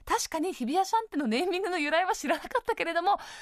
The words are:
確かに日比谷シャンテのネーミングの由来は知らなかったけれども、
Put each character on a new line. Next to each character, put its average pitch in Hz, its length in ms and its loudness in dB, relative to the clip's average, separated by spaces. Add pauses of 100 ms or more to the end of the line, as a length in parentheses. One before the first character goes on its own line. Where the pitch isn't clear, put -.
確 - 240 0
か 320 100 -2
に 339 140 -2
日 240 120 -4
比 254 80 0
谷 381 120 4
シ - 80 -4
ャ 453 60 4
ン 453 100 -4
テ - 80 -6
の 285 100 0
ネ 220 120 2
ー 359 100 0
ミ 359 100 0
ン 381 40 -2
グ 415 60 -2
の 359 100 0
由 294 120 0
来 339 140 4
は 381 80 2
知 - 160 -4
ら 320 80 2
な - 40 -10
か - 200 -2
っ - 40 -6
た 466 100 0
け - 100 -2
れ 330 80 -2
ど 339 100 0
も、 392 140 4 (240)